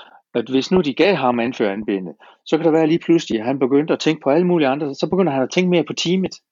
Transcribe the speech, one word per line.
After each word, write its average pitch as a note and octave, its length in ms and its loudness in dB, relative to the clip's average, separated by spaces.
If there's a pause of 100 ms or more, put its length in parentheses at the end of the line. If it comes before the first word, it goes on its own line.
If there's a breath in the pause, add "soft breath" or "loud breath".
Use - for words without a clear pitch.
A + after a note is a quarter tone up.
(340 loud breath)
at A#2 160 -4
hvis C3 220 0
nu F#3 100 4
de C#3+ 120 -2
gav F3+ 220 2
ham B2 240 0
anføreranbindet, G#2 760 -4 (300 soft breath)
så D#3+ 120 0
kan D#3+ 80 0
der D#3+ 60 4
være D#3+ 160 4
lige E3 120 2
pludselig, D#3+ 400 0
at G#2+ 60 -6
han C3 140 -2
begyndte C#3 340 2
at B2+ 60 -2
tænke D#3 240 -2
på C3+ 60 0
alle E3+ 180 2
mulige E3+ 200 2
andre, C#3+ 280 -2
så D#3+ 140 -4
begynder F3+ 220 0
han C3+ 120 0
at A#2+ 80 -6
tænke F3+ 180 0
mere F3 180 2
på - 60 -8
teamet, F#3 420 -2 (160)